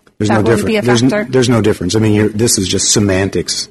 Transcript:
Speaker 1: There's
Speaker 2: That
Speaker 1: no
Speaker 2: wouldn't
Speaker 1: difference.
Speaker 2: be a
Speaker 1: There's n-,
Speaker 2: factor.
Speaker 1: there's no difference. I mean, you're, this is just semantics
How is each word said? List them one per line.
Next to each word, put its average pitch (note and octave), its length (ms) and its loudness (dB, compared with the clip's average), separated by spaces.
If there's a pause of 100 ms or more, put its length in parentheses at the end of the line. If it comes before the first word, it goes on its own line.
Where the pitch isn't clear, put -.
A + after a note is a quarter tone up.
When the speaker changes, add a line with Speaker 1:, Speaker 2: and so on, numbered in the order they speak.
(180)
Speaker 1:
There's G#2 120 -2
Speaker 2:
That G2+ 60 2
Speaker 1:
no G#2+ 60 2
Speaker 2:
wouldn't A2+ 160 2
Speaker 1:
difference. G#2 100 -2
Speaker 2:
be - 100 0
a G2+ 40 -2
Speaker 1:
There's A#2+ 220 2
n-, C3+ 60 4
Speaker 2:
factor. G#3 220 -4
Speaker 1:
there's B2+ 180 2
no A#2 120 2
difference. G2+ 340 -2
I A2 40 2
mean, A2 140 2
you're, G#2+ 160 2
this A#2 300 0
is F#2+ 80 -2
just G2 240 -2
semantics F#2+ 800 -2